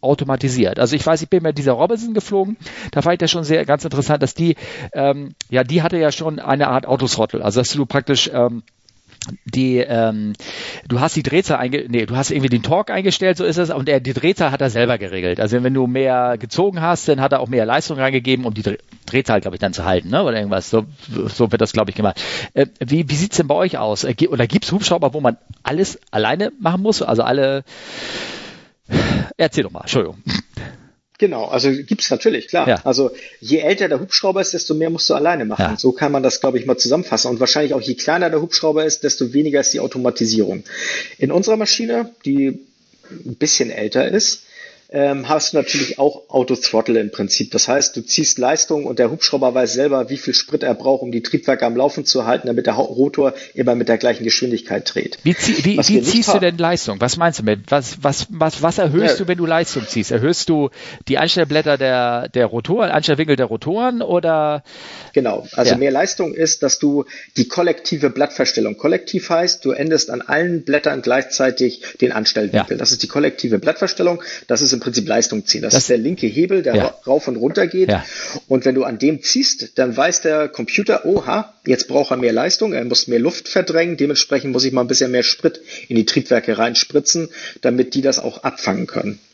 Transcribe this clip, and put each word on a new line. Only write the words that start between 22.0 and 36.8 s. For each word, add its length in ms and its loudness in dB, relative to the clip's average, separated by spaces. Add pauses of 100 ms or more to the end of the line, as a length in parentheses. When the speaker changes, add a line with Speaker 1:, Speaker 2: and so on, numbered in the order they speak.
Speaker 1:
Äh, 140 2 (140)
wie, 280 0
wie 80 0
sieht's 220 0
denn 80 2
bei 80 2
euch 240 0
aus? 260 -2
Äh, 80 -2
gi-, 160 2
oder 180 2
gibt's 260 0
Hubschrauber, 420 0
wo 80 -6
man 160 2 (240)
alles 360 -2 (120)
alleine 500 0
machen 220 0
muss? 180 2
Also 220 2
alle, 420 0 (1700)
erzähl 240 2
doch 80 -4
mal, 120 -14
Entschuldigung. 400 -2 (960)
Speaker 2:
Genau, 280 0
also 260 2
gibt's 400 -2
natürlich, 380 0
klar. 200 0
Speaker 1:
Ja. 140 2
Speaker 2:
Also 300 2 (280)
je 180 0
älter 300 2
der 120 0
Hubschrauber 400 0
ist, 120 -2
desto 220 -4
mehr 160 0
musst 180 -2
du 60 2
alleine 300 0
machen. 180 -2
Speaker 1:
Ja. 160 0
Speaker 2:
So 140 4
kann 180 0
man 140 0
das, 160 2
glaub 160 0
ich, 100 -2
mal 100 2
zusammenfassen. 540 0